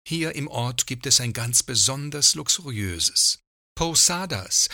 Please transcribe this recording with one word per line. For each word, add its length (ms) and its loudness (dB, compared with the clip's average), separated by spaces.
hier 300 -2
im 120 -4
Ort 380 -4
gibt 200 -6
es 160 4
ein 100 -2
ganz 320 0
besonders 720 2
luxuriöses. 1040 0
Posadas 1000 0